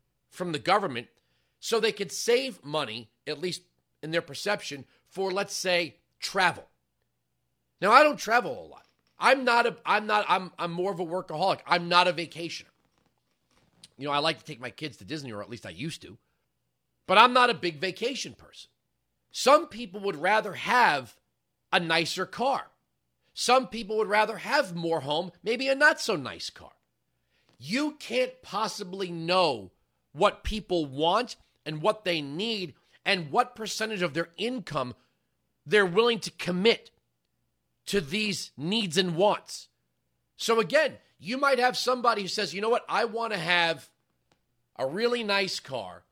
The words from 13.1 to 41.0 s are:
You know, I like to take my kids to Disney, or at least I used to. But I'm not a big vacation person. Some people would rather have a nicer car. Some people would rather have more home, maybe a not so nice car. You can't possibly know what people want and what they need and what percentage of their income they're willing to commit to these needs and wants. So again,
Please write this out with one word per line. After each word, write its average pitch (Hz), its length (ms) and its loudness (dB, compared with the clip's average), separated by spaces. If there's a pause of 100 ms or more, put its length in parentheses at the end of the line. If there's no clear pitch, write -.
You 135 100 -12
know, 143 60 -4
I 143 60 2
like 156 200 0
to - 60 -20
take 135 160 -16
my 123 100 -10
kids - 280 -12
to 98 60 -20
Disney, 135 280 -10
or 104 100 -8
at 92 80 -14
least 113 160 -14
I 98 40 -12
used 117 320 -10
to. - 140 -18 (880)
But 185 120 4
I'm 247 140 8
not 247 180 4
a 214 40 -2
big 156 260 -8
vacation 190 540 -8
person. - 360 -20 (640)
Some 294 340 4
people 208 340 -14
would 196 160 -4
rather 202 360 0
have 156 640 2 (560)
a 180 80 4
nicer 165 460 0
car. 240 440 -2 (640)
Some 254 320 4
people 214 300 -6
would 214 120 2
rather 214 280 2
have 202 400 0
more 165 240 0
home, 151 320 -2 (100)
maybe 247 260 -2
a 269 60 4
not 302 260 6
so 214 140 0
nice 113 360 -6
car. - 220 -20 (840)
You 254 400 -2
can't 254 440 -4
possibly 190 680 -6
know 165 600 0 (400)
what 185 320 2
people 180 420 -2
want 165 500 0 (280)
and 156 180 -8
what 214 220 0
they 170 160 0
need 180 540 -6 (300)
and 170 280 -2
what 233 240 0
percentage 214 460 -6
of 151 120 -2
their 165 220 -4
income 175 580 -6 (720)
they're 196 200 4
willing 220 340 2
to - 100 -8
commit 185 600 0 (960)
to 202 140 0
these 196 560 -4
needs 175 400 -2
and 180 200 0
wants. - 520 0 (680)
So 226 240 0
again, 247 380 2 (200)